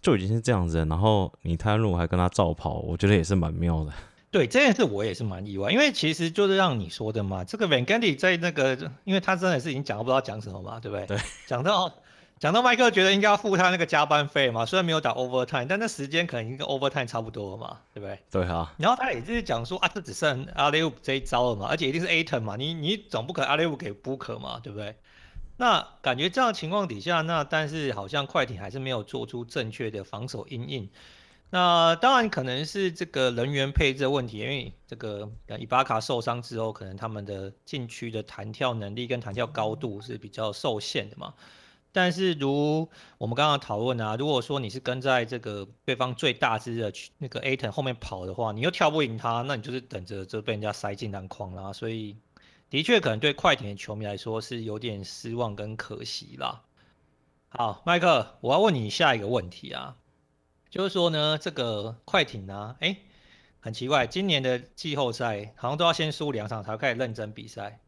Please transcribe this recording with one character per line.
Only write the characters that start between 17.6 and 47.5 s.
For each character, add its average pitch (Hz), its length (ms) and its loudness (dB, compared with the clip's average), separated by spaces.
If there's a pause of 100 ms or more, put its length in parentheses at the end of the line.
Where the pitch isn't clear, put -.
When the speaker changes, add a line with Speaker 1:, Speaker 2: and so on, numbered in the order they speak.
Speaker 2:
对 107 60 -12
不 101 60 -10
对？ 98 120 -8 (120)
Speaker 1:
对 92 140 2
啊。 85 320 -2
Speaker 2:
然 170 140 4
后 254 60 4
他 262 160 -2
也 120 100 -4
就 208 120 -6
是 226 80 -2
讲 117 220 -2
说 - 160 -6
，“啊， 180 140 2
这 202 60 -6
只 - 120 -12
剩 139 340 0
alley-oop 147 460 2 (100)
这 135 120 -2
一 135 60 -2
招 123 300 2
了 107 60 0
嘛， 98 100 -4
而 143 100 0
且 147 120 0
一 135 40 0
定 165 80 0
是 180 60 -2
Ayton 160 340 2
嘛， 107 160 -4
你， 147 180 -4
你 165 220 -2
总 117 300 -6
不 - 60 -8
可 147 120 -2
能 131 60 -2
alley-oop 156 260 2
给 107 180 -8
Booker - 440 -6
嘛， 117 240 -8
对 104 80 -14
不 104 80 -10
对？” 104 160 -10 (640)
那 226 280 4 (140)
感 123 160 0
觉 165 140 0
这 262 100 0
样 247 80 6
的 208 60 0
情 160 160 -6
况 196 180 0
底 104 120 -8
下， 170 200 0
那 160 240 0
但 156 240 0
是 147 240 -2
好 98 160 -6
像 139 180 0
快 135 200 2
艇 113 120 -10
还 98 120 -10
是 131 80 -8
没 131 100 -4
有 120 140 -2
做 117 240 -6
出 120 180 -8
正 117 260 -4
确 110 200 -4
的 104 120 -8
防 110 240 -10
守 113 220 -8
因 131 220 -8
应。 113 180 -6 (640)
那 170 460 6
当 254 200 6
然 226 140 4
可 - 120 -2
能 131 220 -2
是 190 260 -2
这 165 140 -8
个 131 280 2
人 120 200 0
员 135 180 0
配 135 220 4
置 135 120 -2
的 131 40 4
问 135 180 2
题， 104 120 -10
因 113 100 -4
为 135 240 -6 (140)
这 117 100 -14
个， 107 320 -8 (200)
呃， 107 100 -10
伊 120 80 -10
巴 127 180 4
卡 110 160 0
受 120 220 -2
伤 120 180 -2
之 117 180 -10
后， 110 140 -4
可 98 140 -14
能 95 100 -12
他 113 120 -8
们 104 180 -8
的 98 260 -8 (140)
禁 131 200 -8
区 117 240 -10
的 110 120 -6
弹 107 280 -12
跳 123 220 -2
能 104 240 -6
力 123 100 -6
跟 123 140 -2
弹 101 140 -10
跳 120 120 -2
高 110 280 -2
度 107 260 -6
是 113 160 -12
比 101 140 -14
较 107 200 -4
受 107 300 -2
限 104 300 -4
的 - 80 -18
嘛。 - 160 -12 (580)
但 180 180 4
是 180 240 2
如 147 540 2 (300)
我 117 80 -4
们 117 80 -2
刚 143 140 2
刚 139 120 2
讨 107 200 -4
论 120 200 0
啊， 110 160 -2
如 139 100 -2
果 139 140 2
说 139 200 -4
你 110 100 -6
是 131 100 -10
跟 127 180 -4
在 127 280 2
这 120 140 -6
个 104 280 -8 (160)
对 131 100 0
方 127 200 -2
最 135 180 0
大 117 260 0
只 120 180 -6
的 110 140 -2
区-， - 280 -16
那 135 100 -8
个 - 140 -8
Ayton 131 280 -2